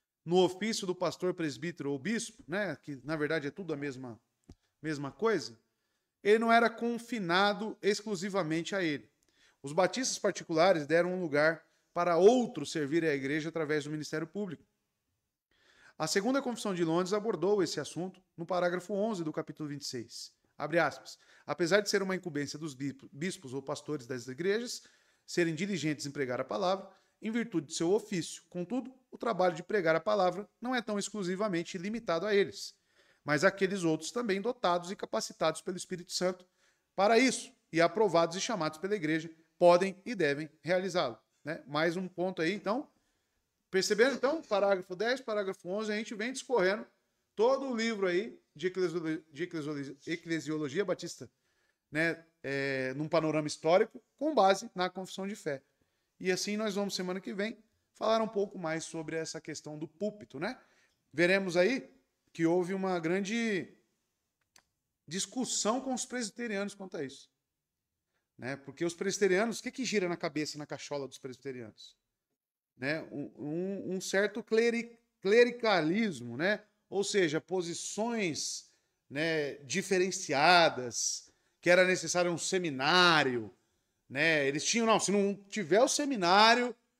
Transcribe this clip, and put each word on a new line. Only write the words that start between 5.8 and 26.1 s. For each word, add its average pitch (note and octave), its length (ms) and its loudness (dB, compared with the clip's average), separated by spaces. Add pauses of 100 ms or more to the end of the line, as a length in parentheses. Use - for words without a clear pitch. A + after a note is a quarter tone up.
ele G#3+ 160 6
não A3+ 120 2
era A#3 180 8
confinado G#3+ 1120 0
exclusivamente F#3 960 0
a F#3+ 80 0
ele. D3 260 -4 (520)
Os C#3+ 120 -10
batistas F#3+ 440 0
particulares E3+ 720 2
deram F3 260 2
um F#3 80 -4
lugar D#3 440 2 (280)
para F3 240 2
outros G#3 540 6
servirem D#3+ 380 0
à C#3+ 40 2
igreja C#3+ 360 -2
através D3+ 340 -2
do D3 80 -10
ministério D#3 360 -6
público. G3 360 -8 (1300)
A D#3 100 -4
Segunda A#3+ 340 0
Confissão A3+ 320 -4
de F3 100 -2
Londres E3+ 280 0
abordou G3+ 500 0
esse D#3+ 180 -2
assunto F3 440 -8 (140)
no E3 80 -10
parágrafo F3+ 480 -2
onze G3+ 300 -2
do D#3 100 -6
capítulo D#3 340 -8
vinte C#3+ 140 -10
e - 40 -10
seis. - 480 -12 (240)
Abre D#3 220 0
aspas. - 400 -2 (260)
"Apesar E3+ 360 0
de G#3 80 -4
ser G3 120 2
uma F#3+ 140 -2
incumbência D3 420 -6
dos D3+ 160 -10
bispo-, C3 380 -10
bispos C#3+ 420 -8
ou C3+ 80 -8
pastores C#3+ 460 -8
das B2 200 -8
igrejas G3 560 -4 (420)
serem E3+ 280 2
diligentes D#3 520 -2
em C#3 60 -8